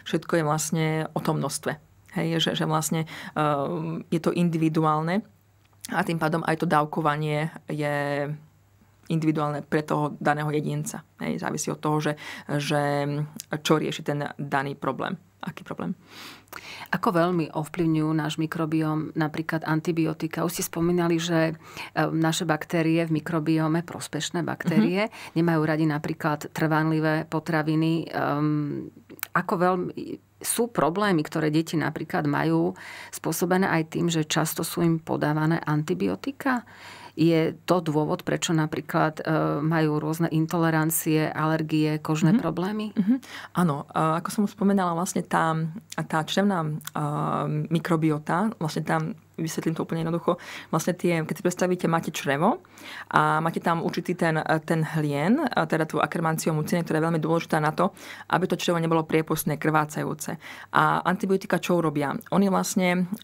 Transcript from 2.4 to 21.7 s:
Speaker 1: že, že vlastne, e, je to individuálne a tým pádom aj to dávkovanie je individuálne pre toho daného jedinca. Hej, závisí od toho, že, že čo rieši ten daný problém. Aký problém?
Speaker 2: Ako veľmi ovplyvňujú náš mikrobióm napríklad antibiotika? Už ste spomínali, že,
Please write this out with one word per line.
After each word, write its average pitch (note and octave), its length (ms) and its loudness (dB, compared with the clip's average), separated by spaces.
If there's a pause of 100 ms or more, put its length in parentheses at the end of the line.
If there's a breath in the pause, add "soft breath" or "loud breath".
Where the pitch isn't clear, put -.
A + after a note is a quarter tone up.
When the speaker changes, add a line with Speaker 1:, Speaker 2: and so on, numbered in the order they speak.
Speaker 1:
že, F3+ 160 0
že - 80 0
vlastne, D#3+ 400 0
e, - 20 -8 (1000 loud breath)
je E3+ 160 0
to F3+ 100 2
individuálne D#3+ 880 2 (720)
a E3+ 160 0
tým E3 120 -2
pádom D#3+ 240 0
aj D#3+ 200 0
to D#3+ 40 0
dávkovanie D3+ 840 0 (160)
je C#3+ 600 -2 (800)
individuálne D#3 560 0
pre D#3 240 0
toho D3+ 320 0
daného D3+ 320 2
jedinca. D3 520 -4 (160)
Hej, - 240 -4
závisí - 280 -4
od D3+ 80 -6
toho, D3+ 200 0
že, D3+ 140 0 (340 loud breath)
že C#3+ 600 0 (520)
čo D#3+ 160 4
rieši D3+ 280 -2
ten D3 200 -2 (120)
daný C#3+ 400 -2
problém. - 440 -4 (180)
Aký - 260 -12
problém? - 320 -6 (960 loud breath)
Speaker 2:
Ako G3 220 2
veľmi E3+ 420 2
ovplyvňujú D#3 560 2
náš D3+ 300 -2
mikrobióm D#3 760 -2
napríklad D#3 480 -2
antibiotika? D#3+ 800 0
Už E3+ 160 -2
ste F#3 60 -2
spomínali, E3+ 560 2
že, E3 340 2 (380 loud breath)